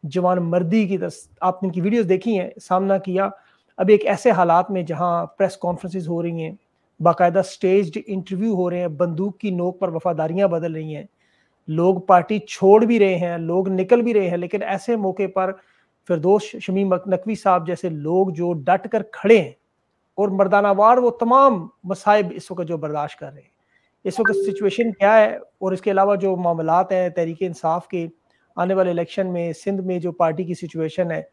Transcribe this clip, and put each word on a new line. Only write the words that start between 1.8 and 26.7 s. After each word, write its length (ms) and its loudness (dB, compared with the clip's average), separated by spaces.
वीडियोज़ 260 0
देखी 280 0
हैं, 220 -4
सामना 400 0
किया। 340 -2
अब 100 0
एक 140 6
ऐसे 280 2
हालात 400 4
में 140 -4
जहां 400 -2
प्रेस 300 -2
कॉन्फ्रेंसेस 520 -6
हो 140 -4
रही 200 -6
हैं, 180 -10
बाकायदा 400 4
स्टेज्ड 560 0
इंटरव्यू 580 -4
हो 140 -2
रहे 100 -4
हैं, 180 -4
बंदूक 400 -2
की 140 -6
नोक 280 -4
पर 100 -2
वफादारियां 600 -2
बदल 240 -4
रही 200 -10
हैं, 160 -14
लोग 380 0
पार्टी 320 0
छोड़ 460 4
भी 120 0
रहे 180 2
हैं, 240 -4
लोग 300 -2
निकल 320 2
भी 120 -2
रहे 140 0
हैं, 100 -4
लेकिन 260 -6
ऐसे 320 -4
मौके 320 -4
पर 340 -4
फिरदौस 440 0
शमीम 340 0
नकवी 400 -4
साहब 320 0
जैसे 220 -4
लोग 420 0
जो 220 -4
डट 340 0
कर 160 -2
खड़े 240 6
हैं 180 -2
और 120 0
मर्दानावार 680 4
वो 100 4
तमाम 640 4
मसाइब 460 2
इस 200 -14
वक्त 120 -6
जो 140 -6
बर्दाश्त 420 -6
कर 60 -14
रहे 160 -18
हैं, 100 -20
इस 140 -6
वक्त 160 2
situation 560 -2
क्या 220 4
है 260 4
और 120 -2
इसके 180 -4
अलावा 240 4
जो 200 0
मामलात 560 0